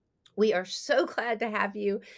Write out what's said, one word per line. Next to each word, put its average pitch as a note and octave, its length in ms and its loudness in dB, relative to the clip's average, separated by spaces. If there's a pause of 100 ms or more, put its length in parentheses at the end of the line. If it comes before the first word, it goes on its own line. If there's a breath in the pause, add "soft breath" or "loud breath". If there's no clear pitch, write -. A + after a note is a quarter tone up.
(360)
We G#3+ 180 4
are F#3 120 0
so C#4+ 400 2
<laughs> - 100 -8
glad A3+ 240 -2
to A3+ 100 -2
have G3+ 260 -2
you G3+ 260 -2 (160 loud breath)